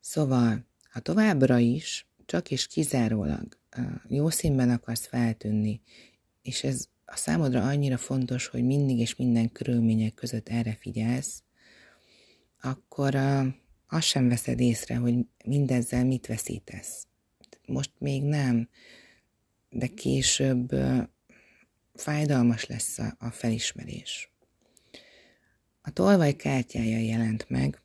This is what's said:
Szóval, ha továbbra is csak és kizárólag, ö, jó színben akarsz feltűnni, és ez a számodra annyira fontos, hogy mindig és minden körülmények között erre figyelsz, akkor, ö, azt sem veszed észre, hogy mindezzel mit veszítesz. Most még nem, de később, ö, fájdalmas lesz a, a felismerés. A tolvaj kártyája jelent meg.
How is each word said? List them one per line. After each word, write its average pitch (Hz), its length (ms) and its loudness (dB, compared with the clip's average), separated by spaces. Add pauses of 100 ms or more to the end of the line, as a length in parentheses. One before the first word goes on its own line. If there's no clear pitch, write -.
Szóval, 123 640 2 (240)
ha 123 100 -12
továbbra 156 580 4
is 120 480 0 (180)
csak - 260 -4
és 127 160 -4
kizárólag, 113 920 -2 (180)
ö, 120 40 -8 (280)
jó 147 220 0
színben 135 400 2
akarsz 117 360 -2
feltűnni, 107 760 0 (680)
és - 160 -6
ez 135 240 -4 (160)
a - 120 -14
számodra 139 500 0
annyira 139 300 0
fontos, 127 500 -4
hogy 120 180 -2
mindig 135 340 2
és 117 180 0
minden 117 360 2
körülmények 113 600 2
között 113 340 -8
erre 113 320 -2
figyelsz, 113 640 -4 (1160)
akkor, 135 540 -4
ö, 139 320 2 (400)
azt 160 200 -2
sem 127 220 4
veszed 120 320 0
észre, 120 360 0
hogy 120 180 2 (300)
mindezzel 127 600 0
mit 131 220 0
veszítesz. - 800 -8 (600)
Most 135 320 -4
még 139 240 -4
nem, 131 460 2 (1000)
de - 160 -6
később, 131 880 0
ö, 131 300 0 (920)
fájdalmas 143 720 0
lesz - 320 -6
a, - 200 -6
a 117 120 -8
felismerés. - 1000 -6 (1500)
A - 100 -12
tolvaj 180 420 6
kártyája 120 680 -2
jelent 113 500 -2
meg. 131 360 -2